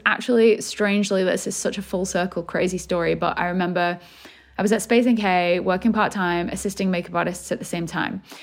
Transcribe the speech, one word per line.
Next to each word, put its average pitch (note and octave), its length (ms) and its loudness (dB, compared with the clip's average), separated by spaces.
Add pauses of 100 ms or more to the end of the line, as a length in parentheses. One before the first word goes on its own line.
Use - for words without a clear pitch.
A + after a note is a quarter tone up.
actually, A3+ 560 4
strangely, G3+ 600 0
this F#3 220 0
is G3 80 -4
such - 220 -4
a G#3 60 -8
full F#3+ 240 -4
circle, F3+ 360 -4
crazy F3+ 360 -2
story, E3+ 360 -2
but E3+ 240 -2
I F3 100 0
remember F3 520 0 (580)
I G3 40 -2
was G3+ 100 2
at A3 80 2
Space A#3 260 4
N A#3+ 120 4
K, F3+ 420 2
working F#3 320 2
part-time, F3+ 560 0
assisting G3 420 -2
makeup F3+ 240 -4
artists F3 380 -4
at - 60 -2
the - 80 -10
same E3+ 200 -4
time. F3+ 360 -6 (200)